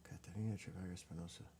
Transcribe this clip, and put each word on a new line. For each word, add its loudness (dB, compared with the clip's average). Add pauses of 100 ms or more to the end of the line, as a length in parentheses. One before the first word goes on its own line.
Catalina 2
Echeverria 0
Espinosa. -4 (160)